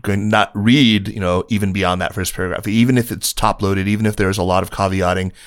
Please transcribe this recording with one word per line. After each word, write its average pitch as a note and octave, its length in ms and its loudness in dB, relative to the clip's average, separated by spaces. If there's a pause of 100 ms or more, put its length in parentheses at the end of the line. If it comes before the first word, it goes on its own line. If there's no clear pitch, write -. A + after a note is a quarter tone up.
going G2+ 180 -2
to G2+ 60 -4
not G#2+ 280 2
read, A2 540 4
you A2 120 -8
know, F2+ 280 0
even G2+ 240 0
beyond F2+ 280 0
that E2+ 140 -4
first F#2 180 -6
paragraph, F2+ 360 -6
even A#2+ 280 4
if A#2 140 0
it's F#2+ 220 -6
top - 280 -2
loaded, G2 280 0
even G#2+ 180 0
if G#2 80 0
there's G2 240 0
a F2+ 60 -2
lot F#2 180 2
of F2+ 80 -8
caveating F#2 600 -2 (140)